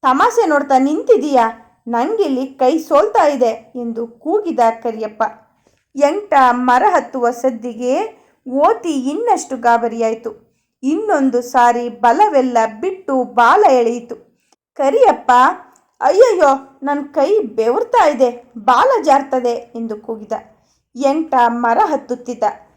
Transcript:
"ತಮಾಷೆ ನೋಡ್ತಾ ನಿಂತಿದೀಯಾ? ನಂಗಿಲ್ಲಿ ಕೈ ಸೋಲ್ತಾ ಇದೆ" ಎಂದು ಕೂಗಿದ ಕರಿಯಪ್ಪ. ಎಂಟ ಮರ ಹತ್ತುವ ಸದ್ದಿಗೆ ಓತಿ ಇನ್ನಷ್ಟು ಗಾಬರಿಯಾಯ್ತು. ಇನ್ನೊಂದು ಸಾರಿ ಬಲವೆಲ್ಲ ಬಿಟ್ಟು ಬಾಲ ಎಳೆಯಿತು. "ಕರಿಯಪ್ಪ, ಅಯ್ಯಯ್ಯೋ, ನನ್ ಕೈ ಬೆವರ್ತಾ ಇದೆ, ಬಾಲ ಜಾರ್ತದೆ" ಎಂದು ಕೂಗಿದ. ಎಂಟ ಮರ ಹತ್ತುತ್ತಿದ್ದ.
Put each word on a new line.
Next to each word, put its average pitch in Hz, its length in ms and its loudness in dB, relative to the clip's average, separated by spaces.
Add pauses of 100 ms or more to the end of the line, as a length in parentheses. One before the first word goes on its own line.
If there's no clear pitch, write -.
"ತಮಾಷೆ 370 440 2
ನೋಡ್ತಾ 285 320 0
ನಿಂತಿದೀಯಾ? 277 720 2 (380)
ನಂಗಿಲ್ಲಿ 269 580 -2
ಕೈ 269 320 0
ಸೋಲ್ತಾ 330 480 0
ಇದೆ" 240 500 -2
ಎಂದು 233 300 -8
ಕೂಗಿದ 339 540 -6 (220)
ಕರಿಯಪ್ಪ. 220 400 -6 (760)
ಎಂಟ 311 380 -2 (160)
ಮರ 247 380 0
ಹತ್ತುವ 262 420 -2
ಸದ್ದಿಗೆ 247 880 -4 (300)
ಓತಿ 330 400 0
ಇನ್ನಷ್ಟು 302 680 -4
ಗಾಬರಿಯಾಯ್ತು. 226 920 -4 (340)
ಇನ್ನೊಂದು 285 600 0
ಸಾರಿ 240 460 0
ಬಲವೆಲ್ಲ 262 680 2 (220)
ಬಿಟ್ಟು 277 440 -4
ಬಾಲ 247 460 2
ಎಳೆಯಿತು. 240 760 -4 (320)
"ಕರಿಯಪ್ಪ, 339 560 2 (680)
ಅಯ್ಯಯ್ಯೋ, 339 840 2
ನನ್ 285 220 -4
ಕೈ 320 340 0
ಬೆವರ್ತಾ 302 680 0
ಇದೆ, 240 500 -2
ಬಾಲ 262 440 2
ಜಾರ್ತದೆ" 269 480 0
ಎಂದು 226 460 -8
ಕೂಗಿದ. 214 360 -12 (640)
ಎಂಟ 277 380 -2 (120)
ಮರ 240 380 0
ಹತ್ತುತ್ತಿದ್ದ. 247 600 -6 (320)